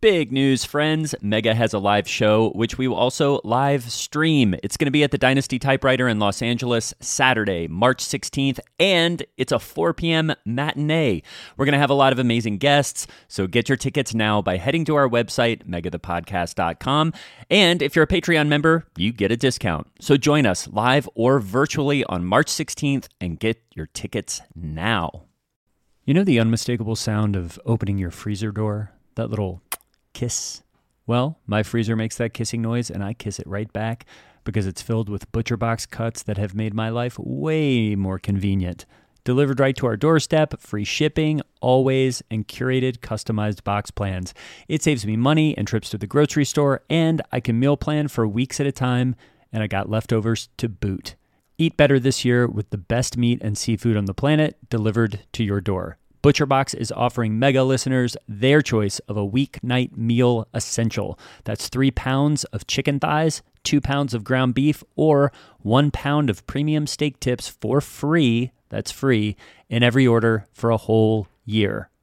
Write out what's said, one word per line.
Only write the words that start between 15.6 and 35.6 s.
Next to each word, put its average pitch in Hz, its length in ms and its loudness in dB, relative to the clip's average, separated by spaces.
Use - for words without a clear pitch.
mega 87 240 -6
the 82 80 -8
podcast 85 560 -6
dot 85 260 -4
com. 151 320 0
And 175 320 4
if 143 140 -2
you're 160 80 6
a 151 40 2
Patreon 165 400 0
member, 160 380 2
you 95 160 0
get 101 200 0
a 120 40 2
discount. 117 520 -2
So 139 180 4
join 147 280 4
us 92 220 0
live 123 480 0
or 127 240 4
virtually 135 640 0
on 87 200 -4
March 107 260 2
sixteenth 139 600 -4
and 85 200 -6
get 113 200 -2
your 78 140 -10
tickets - 520 -8
now. 82 680 -4
You 139 100 2
know 180 100 4
the 151 160 4
unmistakable 113 560 0
sound 107 400 -2
of 87 300 -8
opening 107 320 -2
your 90 140 -4
freezer 104 400 -6
door? 104 400 -4
That 113 160 -4
little 98 320 -6
kiss? - 500 -8
Well, 123 400 -2
my 104 160 -2
freezer 113 360 -2
makes 110 180 -4
that 117 180 -4
kissing 117 280 -6
noise, 117 280 -2
and 101 140 -6
I 101 100 -6
kiss - 240 -8
it - 80 -10
right 104 280 -8
back 113 320 -6
because 107 200 -2
it's 92 160 -6
filled 113 280 -2
with 101 240 -8
ButcherBox 117 560 -2